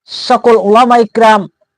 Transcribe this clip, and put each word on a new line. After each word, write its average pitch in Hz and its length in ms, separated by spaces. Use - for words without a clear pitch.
সকল 233 500
উলামায়ে 233 480
কিরাম 214 440